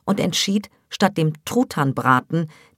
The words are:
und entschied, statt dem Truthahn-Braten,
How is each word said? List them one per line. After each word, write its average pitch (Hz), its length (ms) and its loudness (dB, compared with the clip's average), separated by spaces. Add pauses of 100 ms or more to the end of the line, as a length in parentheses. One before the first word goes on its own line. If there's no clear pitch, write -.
und 202 140 0
entschied, 196 500 -2 (200)
statt 202 280 0
dem 156 160 2 (120)
Truthahn-Braten, 139 1040 0 (300)